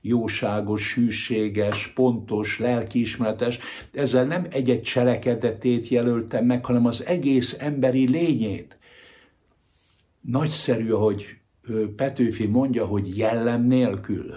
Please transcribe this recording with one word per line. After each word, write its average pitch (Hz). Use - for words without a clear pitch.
jóságos, 107
hűséges, 104
pontos, 107
lelkiismeretes, 120
ezzel 127
nem 175
egy-egy 123
cselekedetét 120
jelöltem 120
meg, 123
hanem 120
az 117
egész 139
emberi 131
lényét. 131
Nagyszerű, 123
ahogy, 104
ö, 107
Petőfi 120
mondja, 117
hogy 95
jellem 117
nélkül. 110